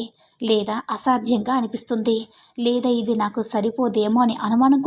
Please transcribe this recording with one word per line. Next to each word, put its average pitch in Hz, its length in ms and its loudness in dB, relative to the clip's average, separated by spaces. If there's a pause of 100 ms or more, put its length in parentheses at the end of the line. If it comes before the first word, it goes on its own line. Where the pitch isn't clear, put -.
(420)
లేదా 214 360 0 (180)
అసాధ్యంగా 240 640 0
అనిపిస్తుంది, 226 580 -2 (400)
లేదా 240 340 0 (100)
ఇది 220 140 0
నాకు 208 360 -2
సరిపోదేమో 220 760 0
అని 226 120 0 (100)
అనుమానం 262 400 4